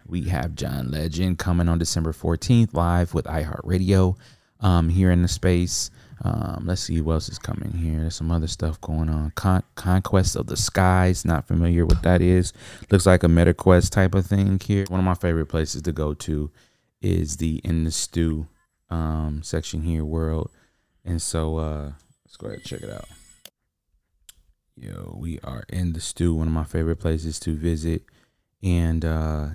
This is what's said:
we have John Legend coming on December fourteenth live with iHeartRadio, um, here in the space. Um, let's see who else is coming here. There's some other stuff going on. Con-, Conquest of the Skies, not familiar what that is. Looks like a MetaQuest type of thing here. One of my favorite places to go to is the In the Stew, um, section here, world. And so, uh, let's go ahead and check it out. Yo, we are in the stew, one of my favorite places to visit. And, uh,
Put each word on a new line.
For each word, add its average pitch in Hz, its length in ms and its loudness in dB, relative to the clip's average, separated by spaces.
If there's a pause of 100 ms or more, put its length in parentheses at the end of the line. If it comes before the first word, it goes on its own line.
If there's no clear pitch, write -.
we 85 160 -6
have 80 340 -4
John 65 340 -6
Legend 82 480 -2
coming 87 300 2
on 85 100 2
December 82 340 0
fourteenth 107 600 2
live 87 400 2
with - 140 -2
iHeartRadio, 92 880 2 (440)
um, 87 280 4
here 92 220 4
in 87 100 6
the 87 80 4
space. 87 640 0 (320)
Um, - 440 -4
let's 87 160 -2
see - 140 -4
who 80 160 0
else 80 160 0
is - 100 -12
coming - 340 -8
here. 82 280 -2
There's 80 160 -4
some 80 140 -4
other 80 180 0
stuff 82 320 -4
going 80 280 -2
on. 76 280 -2
Con-, 92 260 2 (120)
Conquest 92 600 2
of - 120 -4
the - 80 -4
Skies, 92 680 2
not 80 220 0
familiar 85 400 2
what 87 160 4
that 90 180 6
is. 90 320 4 (380)
Looks 95 160 4
like 92 160 6
a 87 60 4
MetaQuest 87 600 6
type 92 240 2
of 95 120 0
thing 98 320 2
here. 98 300 0
One 92 120 -2
of 92 60 2
my 90 80 2
favorite 82 320 0
places 78 360 -4
to 78 100 -2
go 76 220 -4
to 73 360 -4 (500)
is 82 360 -2
the 80 280 -4
In 82 200 0
the 80 60 -2
Stew, 80 580 -2 (420)
um, 78 520 -4
section 80 400 -6
here, 80 220 -2
world. 80 460 -4 (540)
And 87 180 -4
so, 80 340 -4
uh, 76 360 -6 (340)
let's - 100 -20
go 52 120 -14
ahead - 100 -12
and - 80 -18
check - 160 -12
it 50 80 -14
out. 50 180 -16 (1700)
Yo, 50 420 -14
we 80 220 -8
are 65 280 -12
in 87 240 -2
the 80 80 -8
stew, 85 340 0
one 80 120 0
of 80 60 0
my 78 120 0
favorite 80 320 -2
places 80 440 -2
to 82 140 -4
visit. 80 480 -2 (600)
And, 85 440 2
uh, 78 480 -2